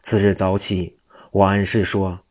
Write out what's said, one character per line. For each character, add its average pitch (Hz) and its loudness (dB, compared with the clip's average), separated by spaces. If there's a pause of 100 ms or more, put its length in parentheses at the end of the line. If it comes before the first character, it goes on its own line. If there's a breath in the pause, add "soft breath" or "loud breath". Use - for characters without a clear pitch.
次 107 0
日 98 4
早 95 -2
起， 90 -6 (340 loud breath)
王 98 4
安 101 2
石 104 0
说 95 -4 (120)